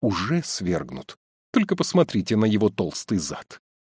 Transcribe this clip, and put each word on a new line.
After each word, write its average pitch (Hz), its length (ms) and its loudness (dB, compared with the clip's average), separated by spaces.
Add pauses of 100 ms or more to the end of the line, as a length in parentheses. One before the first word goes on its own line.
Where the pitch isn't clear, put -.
уже 110 420 0
свергнут. 135 760 -4 (360)
Только 196 240 2
посмотрите 110 600 2
на 107 80 4
его 107 260 4
толстый - 480 -2
зад. - 420 -8 (300)